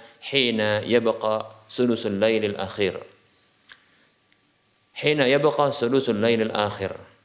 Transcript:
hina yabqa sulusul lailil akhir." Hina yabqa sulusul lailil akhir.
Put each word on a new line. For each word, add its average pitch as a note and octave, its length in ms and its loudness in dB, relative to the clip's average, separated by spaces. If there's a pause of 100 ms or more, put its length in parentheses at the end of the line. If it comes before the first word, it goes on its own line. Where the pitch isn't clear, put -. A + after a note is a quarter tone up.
(240)
hina A2 640 0
yabqa A2 640 0 (180)
sulusul A2+ 480 0
lailil G#2+ 400 0
akhir." F#2 400 -4 (2000)
Hina D3 320 2
yabqa C#3+ 480 2
sulusul A#2+ 480 0
lailil A2+ 320 2
akhir. G#2 400 -2 (300)